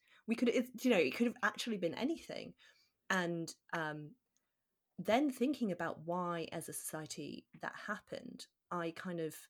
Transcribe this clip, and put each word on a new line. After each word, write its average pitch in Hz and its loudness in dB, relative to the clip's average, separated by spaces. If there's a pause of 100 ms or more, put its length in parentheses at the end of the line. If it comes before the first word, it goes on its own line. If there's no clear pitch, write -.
(280)
We 226 2
could, 240 4
it, 247 4 (140)
you 254 6
know, 214 8
it 135 4
could 240 4
have 233 0
actually 214 0
been 175 0
anything. - -4 (560)
And, 170 0 (200)
um, 151 -4 (880)
then 247 4
thinking 247 2
about 165 -2
why, 170 0
as 165 -6
a 160 -8
society, - -8 (160)
that - -6 (120)
happened, - -8 (240)
I 170 -2
kind 175 -4
of 156 -2 (160)